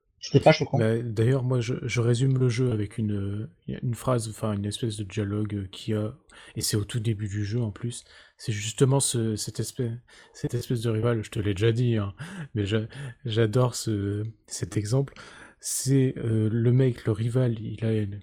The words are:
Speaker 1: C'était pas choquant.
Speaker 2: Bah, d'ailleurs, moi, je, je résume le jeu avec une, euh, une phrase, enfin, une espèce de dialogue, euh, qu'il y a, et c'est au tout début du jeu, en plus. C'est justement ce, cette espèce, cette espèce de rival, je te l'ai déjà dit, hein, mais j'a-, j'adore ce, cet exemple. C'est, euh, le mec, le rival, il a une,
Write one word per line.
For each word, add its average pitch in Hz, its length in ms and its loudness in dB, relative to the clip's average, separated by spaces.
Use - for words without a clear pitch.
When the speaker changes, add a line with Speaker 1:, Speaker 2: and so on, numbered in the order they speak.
Speaker 1:
C'était - 200 4
pas - 100 10
choquant. 135 260 0
Speaker 2:
Bah, 113 240 4
d'ailleurs, 120 420 2
moi, 127 180 0
je, 123 220 -4
je 120 180 -2
résume 123 360 4
le 127 120 4
jeu 123 220 2
avec 104 260 -2
une, 104 160 0
euh, 101 360 -4
une 123 140 -2
phrase, 120 320 -2
enfin, 107 240 -4
une 101 140 -2
espèce 104 320 -4
de 107 80 -6
dialogue, 104 500 -4
euh, 98 160 -4
qu'il - 220 -6
y 107 40 0
a, 107 160 -4
et 117 40 -4
c'est - 140 0
au 104 80 2
tout 120 160 -6
début 107 300 -2
du 104 160 -4
jeu, 113 160 -2
en 107 100 -2
plus. 120 320 -8
C'est - 140 -6
justement 120 480 2
ce, 113 380 0
cette - 240 -6
espèce, 117 300 -4
cette - 200 -6
espèce 120 280 -2
de 117 80 0
rival, 110 340 2
je - 60 -14
te 117 100 -4
l'ai 101 140 0
déjà 107 180 4
dit, 117 240 2
hein, 101 180 0
mais 104 120 0
j'a-, 110 220 0
j'adore 117 520 2
ce, 101 500 -2
cet - 300 -8
exemple. 120 380 0
C'est, 131 560 2
euh, 110 340 2
le 117 220 4
mec, 127 320 4
le 113 80 2
rival, 117 480 0
il 110 240 -6
a 113 80 2
une, 104 300 -2